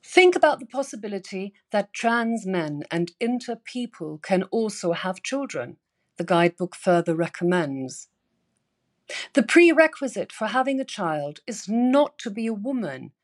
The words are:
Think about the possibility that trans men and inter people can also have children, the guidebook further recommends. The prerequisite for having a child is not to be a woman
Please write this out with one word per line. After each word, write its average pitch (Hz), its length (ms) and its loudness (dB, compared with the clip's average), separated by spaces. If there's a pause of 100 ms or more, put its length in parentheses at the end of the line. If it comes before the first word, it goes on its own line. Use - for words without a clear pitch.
Think 359 320 6
about - 240 4
the 262 80 -14
possibility 202 840 -8 (180)
that 202 220 -2
trans 226 540 0
men 156 440 -2
and 170 300 -2
inter 240 360 -2
people 175 600 -10
can 185 280 0
also 214 480 -2
have 185 300 -6
children, 233 540 -6 (400)
the 175 80 -6
guidebook 175 500 2
further 170 400 2
recommends. 156 920 -2 (1300)
The 277 80 4
prerequisite 320 920 4
for 220 140 -6
having 262 340 0
a 262 40 -4
child 151 600 -6
is - 240 -10
not 254 520 2
to 226 100 -8
be 220 160 -6
a 226 80 -4
woman 202 560 -6 (140)